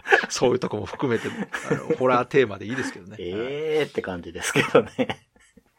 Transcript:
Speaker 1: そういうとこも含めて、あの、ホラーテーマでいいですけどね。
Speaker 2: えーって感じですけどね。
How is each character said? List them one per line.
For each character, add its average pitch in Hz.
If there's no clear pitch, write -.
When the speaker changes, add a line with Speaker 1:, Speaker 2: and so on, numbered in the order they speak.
Speaker 1:
そ 127
う -
い -
う -
と -
こ 110
も 101
含 139
め 113
て、 -
あ -
の、 -
ホ 127
ラ 123
ー -
テ 135
ー -
マ 98
で 98
い 113
い -
で 131
す 269
け 107
ど 90
ね。 104
Speaker 2:
え 139
ー -
っ -
て 113
感 90
じ 82
で 85
す -
け 139
ど 123
ね。 -